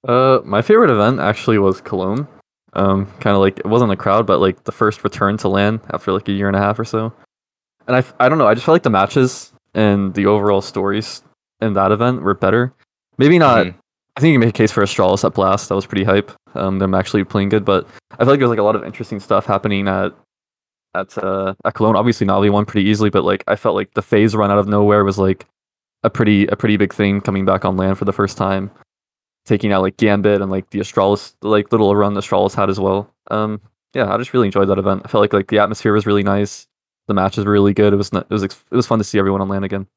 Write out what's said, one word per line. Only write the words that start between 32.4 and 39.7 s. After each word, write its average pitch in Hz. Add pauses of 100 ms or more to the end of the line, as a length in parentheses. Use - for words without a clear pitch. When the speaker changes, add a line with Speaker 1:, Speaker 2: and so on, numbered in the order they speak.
Speaker 1:
had 98
as 98
well. 95 (220)
Um, 107 (340)
yeah, 107
I 107
just 123
really 120
enjoyed 98
that 98
event. 98
I -
felt 104
like, 104
like, 101
the 104
atmosphere 104
was 104
really 101
nice. 101 (400)
The 107
matches 95
were 104
really 101
good. 104
It 101
was 101
n-, 95
it -
was 107
ex-, -
it -
was 123
fun 113
to 104
see -
everyone 98
on 98
lan 98
again. 98 (100)